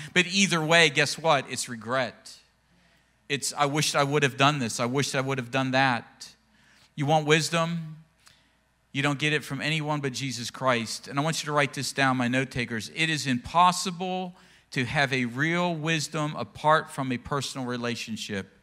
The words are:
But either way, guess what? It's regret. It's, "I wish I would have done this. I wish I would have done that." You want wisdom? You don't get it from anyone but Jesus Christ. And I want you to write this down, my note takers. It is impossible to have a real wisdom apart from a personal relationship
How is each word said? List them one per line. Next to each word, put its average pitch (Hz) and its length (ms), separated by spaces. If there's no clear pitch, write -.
But 180 140
either 175 360
way, 165 240
guess 143 300
what? 147 320
It's 127 180
regret. 117 680
It's, - 280
"I 147 100
wish 147 280
I 147 80
would 143 220
have 120 120
done 143 220
this. 120 220
I 120 60
wish 135 280
I 135 60
would 131 180
have 120 140
done 131 180
that." 127 640
You 143 100
want 156 200
wisdom? 160 720
You 139 120
don't 143 180
get 151 120
it 139 120
from 135 160
anyone 151 400
but 135 120
Jesus 120 380
Christ. 120 560
And 123 100
I 143 60
want 160 180
you 156 60
to 151 60
write 143 220
this 135 180
down, 131 240
my 123 100
note 131 240
takers. 113 420
It 160 160
is 143 200
impossible 180 1040
to 131 120
have 135 280
a 127 140
real 165 460
wisdom 156 640
apart 151 560
from 131 220
a 120 60
personal 131 500
relationship 117 960